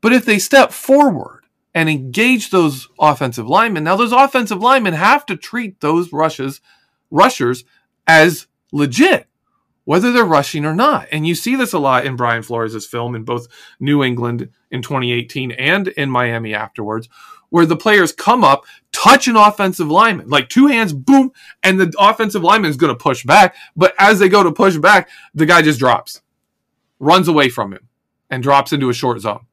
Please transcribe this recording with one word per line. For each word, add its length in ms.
But 120
if 120
they 140
step 340
forward 720
and 160
engage 600
those 380
offensive 480
linemen, 340
now 140
those 160
offensive 480
linemen 340
have 320
to 100
treat 440
those 320
rushes, 480
rushers 540
as 400
legit, 560
whether 280
they're 120
rushing 400
or 100
not. 360
And 160
you 80
see 220
this 160
a 80
lot 260
in 80
Brian 280
Flores' 440
film 300
in 80
both 240
New 240
England 460
in 120
twenty 300
eighteen 380
and 380
in 220
Miami 440
afterwards, 540
where 160
the 100
players 360
come 300
up, 220
touch 360
an 80
offensive 540
lineman, 380
like 200
two 200
hands, 260
boom, 360
and 160
the 200
offensive 440
lineman 280
is 80
gonna 160
push 300
back. 300
But 220
as 200
they 100
go 140
to 100
push 260
back, 320
the 120
guy 140
just 180
drops, 440
runs 300
away 220
from 220
him, 160
and 120
drops 300
into 160
a 60
short 260
zone. 320